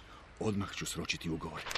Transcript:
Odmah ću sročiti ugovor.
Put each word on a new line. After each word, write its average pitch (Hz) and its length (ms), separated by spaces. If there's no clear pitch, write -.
Odmah 98 340
ću 78 120
sročiti 82 440
ugovor. 78 300